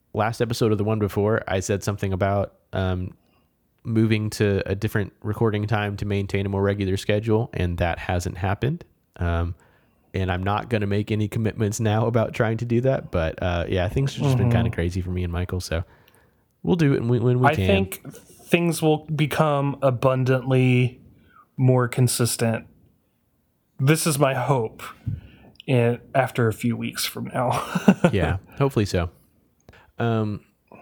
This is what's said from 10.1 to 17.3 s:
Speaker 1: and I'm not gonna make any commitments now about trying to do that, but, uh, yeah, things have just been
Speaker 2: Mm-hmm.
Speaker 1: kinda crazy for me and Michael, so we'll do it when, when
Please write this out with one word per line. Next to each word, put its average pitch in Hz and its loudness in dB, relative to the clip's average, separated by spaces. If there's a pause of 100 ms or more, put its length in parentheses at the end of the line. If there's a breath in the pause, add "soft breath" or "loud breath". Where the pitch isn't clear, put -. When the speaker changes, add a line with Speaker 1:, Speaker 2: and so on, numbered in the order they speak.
Speaker 1:
and 92 -2
I'm 90 -2
not 107 -2
gonna 104 0
make 104 -2
any 107 0
commitments 107 -2
now 110 2
about 117 0
trying 113 0
to 123 -4
do 120 2
that, 131 0
but, 80 -2
uh, 87 0
yeah, 90 0
things 135 -2
have - -4
just 135 4
been 123 4
Speaker 2:
Mm-hmm. 117 4
Speaker 1:
kinda 87 2
crazy 90 -2
for 90 -6
me 90 -2
and 85 -4
Michael, 90 -4
so 85 -4 (800 soft breath)
we'll 180 2
do 143 4
it - -2
when, 120 2
when 123 4